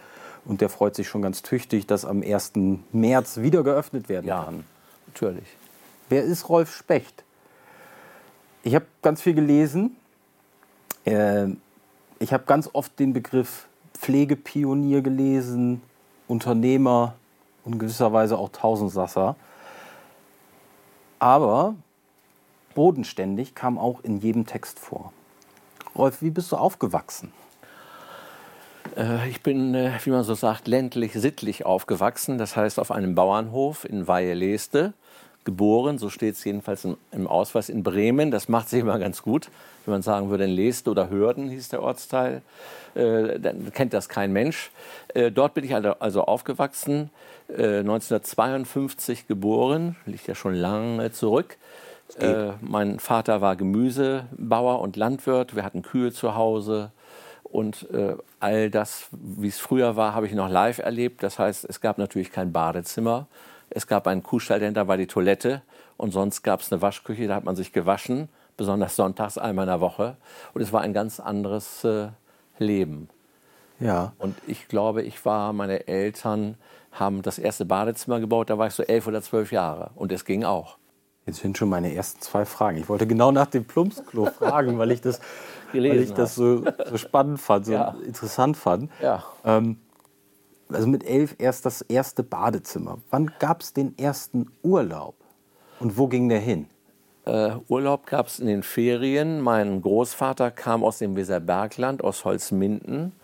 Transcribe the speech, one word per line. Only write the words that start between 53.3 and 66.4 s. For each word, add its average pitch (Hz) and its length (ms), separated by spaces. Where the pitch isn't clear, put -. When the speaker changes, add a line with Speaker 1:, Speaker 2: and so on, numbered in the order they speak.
Speaker 2:
war 98 140
Gemüsebauer 123 1300
und 98 140
Landwirt, 127 600
wir 104 80
hatten 95 180
Kühe 123 300
zu 110 240
Hause 107 560
und, - 480
äh, 101 240
all 107 300
das, 107 420
wie 101 360
es - 120
früher 120 360
war, 107 180
habe 110 140
ich 101 60
noch 95 160
live 104 280
erlebt. 120 460
Das 98 160
heißt, 101 280
es - 140
gab 107 160
natürlich 98 340
kein 90 200
Badezimmer. 90 760
Es - 160
gab 104 200
einen 95 160
Kuhstall, 104 360
denn 104 140
da 101 140
war 95 100
die 92 100
Toilette 104 540
und 104 140
sonst 98 320